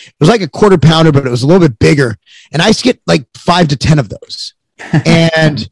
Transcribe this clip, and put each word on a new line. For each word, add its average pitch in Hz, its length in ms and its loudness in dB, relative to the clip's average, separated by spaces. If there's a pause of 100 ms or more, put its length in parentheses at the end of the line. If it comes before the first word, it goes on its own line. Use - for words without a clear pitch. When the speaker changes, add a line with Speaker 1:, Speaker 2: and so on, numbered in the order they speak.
Speaker 1:
It - 120 -20
was 151 100 2
like 220 140 0
a 156 60 -6
quarter 190 300 0
pounder, 160 340 2
but 135 140 0
it 123 40 -4
was 120 120 -4
a 135 40 -2
little 175 200 4
bit 123 120 -4
bigger. 139 380 0 (360)
And 156 100 -2
I 202 60 0
used 220 120 0
to - 40 -6
get, 254 220 -2
like, 165 200 -2 (100)
five 175 320 0
to 139 80 -4
ten 151 220 0
of 113 100 -4
those. - 460 -16 (240)
Speaker 2:
<laughs> - 280 -2
Speaker 1:
And 160 640 0